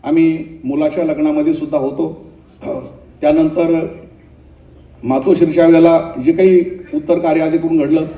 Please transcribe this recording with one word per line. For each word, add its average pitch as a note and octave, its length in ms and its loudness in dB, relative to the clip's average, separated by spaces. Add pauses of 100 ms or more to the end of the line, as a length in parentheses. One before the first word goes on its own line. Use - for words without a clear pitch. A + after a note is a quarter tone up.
आम्ही E3 400 0 (200)
मुलाच्या E3 400 -2
लग्नामध्ये D3+ 500 0
सुद्धा - 240 -4
होतो. C3 500 -6 (960)
त्यानंतर D#3+ 640 0 (1160)
मातोश्रीच्या D#3+ 640 2
वेळेला E3 460 4 (140)
जे D#3 60 2
काही F#3 280 4 (340)
उत्तर F3 260 -2
कार्य D#3+ 220 0
आधी D#3+ 160 -2
करून E3 200 0
घडलं D#3 280 0 (120)